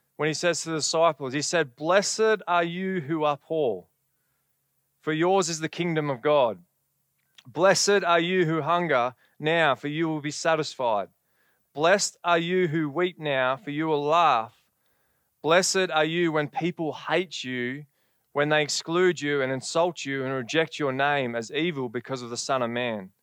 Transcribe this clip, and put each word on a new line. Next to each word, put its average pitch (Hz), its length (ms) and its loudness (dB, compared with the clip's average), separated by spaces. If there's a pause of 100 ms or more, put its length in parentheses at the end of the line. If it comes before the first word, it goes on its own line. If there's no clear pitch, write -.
(180)
when 147 100 0
he 156 60 0
says 170 300 0
to 165 80 -6
the 160 40 -4
disciples. 156 560 0
He 147 100 -4
said, 151 360 -2
"Blessed 196 680 2
are 175 180 0
you 185 360 -4
who 156 240 -4
are 147 140 0
poor, 123 480 -2 (1120)
for 156 140 -4
yours 180 340 2
is 160 140 -6
the 156 80 -6
kingdom 160 400 -2
of 123 120 -6
God. 127 380 2 (880)
Blessed 185 580 4
are 170 140 4
you 175 260 2
who 160 160 0
hunger 156 540 2 (240)
now, 156 360 2
for 147 120 -10
you 160 220 -2
will 156 100 -4
be 147 100 -8
satisfied. 139 800 -2 (640)
Blessed 175 500 2
are 170 140 4
you 175 300 0
who 156 220 0
weep 170 300 -2
now, 135 360 0
for 131 140 -12
you 151 180 -4
will 147 160 0
laugh. 147 520 2 (840)
Blessed 180 500 2
are 156 120 2
you 165 280 0
when 151 180 -2
people 160 440 -4
hate 165 500 -4
you, 127 420 -6 (480)
when 143 160 2
they 151 120 4
exclude 165 600 0
you 143 200 0
and 131 100 0
insult 165 520 -2
you 135 220 -6
and 131 80 -4
reject 147 440 -2
your 143 140 -2
name 135 440 0
as 113 160 -8
evil 143 360 -4
because 123 340 -8
of 120 80 -10
the 120 80 -8
Son 131 240 -2
of 117 80 -2
Man." 117 420 -4 (120)